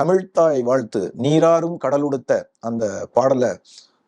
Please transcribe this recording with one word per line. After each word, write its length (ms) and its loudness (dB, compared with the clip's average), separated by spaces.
தமிழ்த்தாய் 640 2
வாழ்த்து, 560 -2
"நீராறும் 600 2
கடலுடுத்த" 640 -2
அந்த 520 -6
பாடலை, 460 0